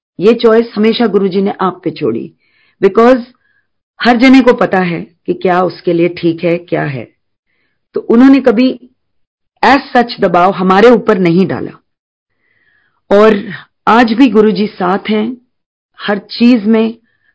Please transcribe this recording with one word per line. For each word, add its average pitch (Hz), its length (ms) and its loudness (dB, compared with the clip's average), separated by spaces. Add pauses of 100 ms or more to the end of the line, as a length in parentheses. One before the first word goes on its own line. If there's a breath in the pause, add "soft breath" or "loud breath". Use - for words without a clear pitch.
(200)
ये 208 120 4
चॉइस 233 420 0
हमेशा 226 320 0
गुरुजी 196 360 -2
ने 202 180 -4
आप 180 240 -4
पे 160 60 -6
छोड़ी, 131 440 -8 (500)
because 233 380 2 (840)
हर 247 80 2
जने 262 240 4
को 240 120 4
पता 196 260 -2
है 175 220 -4 (260)
कि 180 80 -4
क्या 180 260 -2
उसके 175 320 -4
लिए 170 160 0
ठीक 170 360 -6
है, 170 140 -2
क्या 160 240 -8
है। 131 300 -10 (800)
तो - 60 -8
उन्होंने 269 380 2
कभी 254 520 -2 (760)
as 254 140 4 (180)
such 240 240 -2
दबाव 180 320 0
हमारे 190 380 2
ऊपर 214 280 0
नहीं 180 280 0
डाला। 113 260 -8 (1400)
और 202 380 2 (380 loud breath)
आज 226 240 2
भी 247 160 2
गुरुजी 208 380 0
साथ 190 320 -4 (120)
हैं, 220 260 -4 (640)
हर 202 180 -6
चीज 233 460 0
में, 226 340 -2 (360)